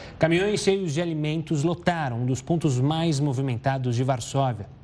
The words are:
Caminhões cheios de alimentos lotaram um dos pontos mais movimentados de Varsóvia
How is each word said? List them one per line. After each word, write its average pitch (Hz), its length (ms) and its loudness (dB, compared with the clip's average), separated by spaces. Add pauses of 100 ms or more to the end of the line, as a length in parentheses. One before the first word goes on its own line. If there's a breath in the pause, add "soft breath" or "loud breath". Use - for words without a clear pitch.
(180 loud breath)
Caminhões 180 400 4
cheios 190 340 2
de 147 80 0
alimentos 156 600 -2
lotaram 160 600 0
um 123 40 0
dos 127 160 -2
pontos 151 380 0
mais 156 400 2
movimentados 131 760 0
de 120 80 0
Varsóvia 123 680 -2 (160)